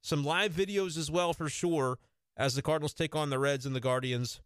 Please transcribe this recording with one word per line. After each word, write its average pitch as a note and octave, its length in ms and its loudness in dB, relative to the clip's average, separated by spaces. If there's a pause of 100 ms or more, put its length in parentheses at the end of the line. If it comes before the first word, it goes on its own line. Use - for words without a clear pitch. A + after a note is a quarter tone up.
Some D3 220 -2
live E3+ 300 2
videos F#3+ 440 0
as D3+ 140 -4
well, E3+ 220 2
for D#3 160 -2
sure, C#3 500 2 (360)
as B2+ 200 0
the C3 80 -2
Cardinals D#3 320 0
take D#3+ 200 -2
on D3+ 140 0
the C3+ 80 0
Reds C#3 280 2
and C3+ 100 -2
the C3 40 -2
Guardians. B2+ 680 0